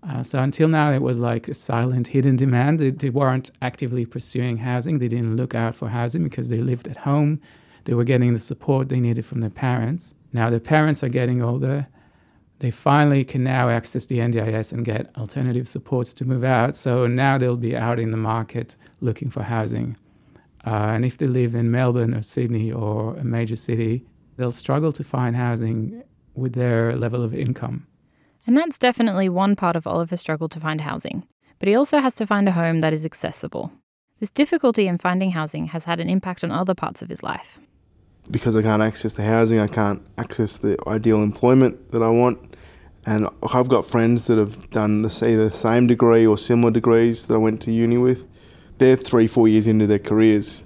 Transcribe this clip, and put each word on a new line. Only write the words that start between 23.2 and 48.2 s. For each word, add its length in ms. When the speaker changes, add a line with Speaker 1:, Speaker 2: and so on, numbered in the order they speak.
Speaker 1:
major 320
city, 480
they'll 160
struggle 400
to 100
find 320
housing 680
with 180
their 420
level 260
of 140
income. 500
Speaker 2:
And 100
that's 220
definitely 500
one 260
part 200
of 100
Oliver's 360
struggle 280
to 100
find 220
housing. 460
But 80
he 80
also 240
has 160
to 100
find 220
a 60
home 260
that 140
is 120
accessible. 680
This 120
difficulty 560
in 100
finding 340
housing 360
has 160
had 160
an 100
impact 340
on 60
other 240
parts 300
of 60
his 120
life. 380
Speaker 3:
Because 240
I 80
can't 180
access 320
the 100
housing, 360
I 80
can't 340
access 400
the 300
ideal 340
employment 680
that 100
I 80
want. 460
And 240
I've 140
got 180
friends 420
that 120
have 320
done 320
the, 60
either 400
the 60
same 300
degree 400
or 100
similar 360
degrees 560
that 80
I 20
went 260
to 80
uni 260
with. 280